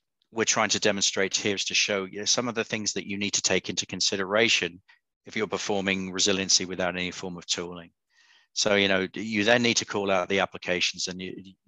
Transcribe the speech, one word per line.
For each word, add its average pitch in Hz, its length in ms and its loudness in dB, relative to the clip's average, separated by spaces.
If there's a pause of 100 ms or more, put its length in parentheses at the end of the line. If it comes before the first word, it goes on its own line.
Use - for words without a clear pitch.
(320)
we're 113 120 0
trying 107 260 2
to 104 100 0
demonstrate 98 560 2
here 104 180 0
is 92 120 -2
to 95 80 -2
show 98 320 0
you 101 200 -10
some 123 220 0
of 110 80 -6
the 110 80 0
things 107 300 -4
that 95 120 -6
you 101 100 -6
need 101 180 -2
to - 80 0
take - 280 0
into - 160 -4
consideration 95 960 2 (440)
if - 100 -12
you're 110 100 0
performing 95 640 -2
resiliency 92 540 2
without 90 320 -2
any 90 160 -4
form 90 240 -10
of 82 100 -14
tooling. 87 460 -6 (600)
So, 104 220 2
you 98 140 6
know, 95 260 2
you 104 300 -2
then 120 180 6
need 117 140 4
to - 80 0
call 98 260 -2
out 92 180 2
the 98 120 2
applications, 90 640 -2
and 92 160 -8
you, 95 320 -12 (140)